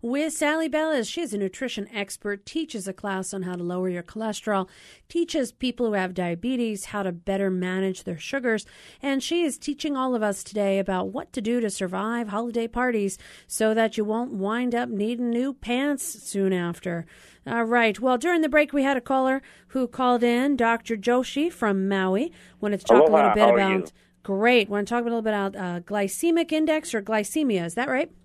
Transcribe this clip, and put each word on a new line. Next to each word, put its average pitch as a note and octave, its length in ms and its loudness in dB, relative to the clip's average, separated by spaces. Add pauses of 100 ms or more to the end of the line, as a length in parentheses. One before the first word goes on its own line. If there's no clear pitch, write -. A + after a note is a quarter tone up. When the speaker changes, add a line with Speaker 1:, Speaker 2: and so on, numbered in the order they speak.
Speaker 1:
with C#4 320 -2
Sally D#4 340 0
Bellas. D4+ 420 0
She E4+ 120 -6
is A3+ 100 -6
a G#3 60 -4
nutrition G3+ 520 -6
expert, G3+ 540 -8
teaches A#3 420 -6
a F#3+ 60 -8
class F#3+ 400 -6
on F#3+ 120 -6
how F3+ 100 -6
to F3 80 -8
lower F3+ 260 -4
your F3 140 -6
cholesterol, G#3 680 -4 (400)
teaches E4+ 440 -2
people B3 340 -4
who G#3+ 80 0
have F#3 180 0
diabetes G3 760 -2
how G#3 160 -4
to F#3 100 -2
better G3 380 -2
manage F#3 540 -2
their F3 140 -8
sugars. A#3+ 480 -2 (340)
And C#4 220 -2
she F4 200 0
is D4 140 -2
teaching D4 400 -4
all C4 180 0
of A3 80 0
us G3+ 220 -2
today G3 340 0
about F#3+ 340 -2
what C#4+ 200 -10
to C4 80 -6
do A#3 200 0
to G#3+ 100 -2
survive G#3 580 -4
holiday A3+ 400 -4
parties A3+ 480 -2 (300)
so A3 260 2
that A3 240 2
you G#3+ 80 0
won't A3+ 280 -2
wind A#3 420 -2
up A#3+ 160 -2
needing A#3 400 -2
new B3+ 240 0
pants C4+ 500 -2
soon - 480 -2
after. F3 540 -4 (400)
All A#3 180 0
right. A3+ 340 2
Well, B3 200 2
during E4 240 2
the D4+ 80 2
break, D4+ 240 4
we C#4+ 80 2
had C4+ 160 2
a - 20 0
caller C4 400 2 (280)
who C4 200 -2
called B3 340 2
in, B3 340 4
Doctor A3+ 380 0
Joshi B3 560 0
from G3 380 0
Maui. G3 460 0 (260)
Wanted G#3 200 -2
to - 60 -12
talk C3+ 220 8
Speaker 2:
Aloha. D3+ 40 6
Speaker 1:
a D#3+ 40 6
little C3+ 180 6
bit G#2+ 60 4
Speaker 2:
How A#2 100 8
are A#2+ 40 8
Speaker 1:
about G2 160 4
Speaker 2:
you? F#2+ 140 0 (380)
Speaker 1:
Great. A3 480 2
Want G3+ 180 -2
to A#3 60 -2
talk A#3+ 80 0
a - 20 -4
little A#3 160 -2
bit A3 140 0
about, G3 200 -2
uh, F3 260 -6
glycemic D#4+ 680 0
index D#4 440 0
or G#3 80 -2
glycemia. G#3+ 640 0
Is E3+ 80 -8
that C4 160 -2
right? C#4 200 -2 (140)